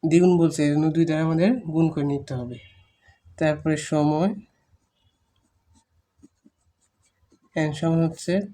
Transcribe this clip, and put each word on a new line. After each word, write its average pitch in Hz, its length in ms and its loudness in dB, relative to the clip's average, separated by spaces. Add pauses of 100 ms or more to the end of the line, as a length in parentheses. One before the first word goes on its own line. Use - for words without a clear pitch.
দ্বিগুণ 175 380 4
বলছে, 160 240 0
এই 147 80 2
জন্য 151 140 0 (100)
দুই 165 100 4
দ্বারা 156 200 -2
আমাদের 165 240 2 (240)
গুণ 160 180 2
করে 143 200 -4
নিতে 139 220 -6
হবে। 123 220 -10 (800)
তারপরে 151 400 0 (140)
সময়, 151 400 2 (3250)
এন 156 220 0
সমান 165 280 0
হচ্ছে 160 260 -6 (220)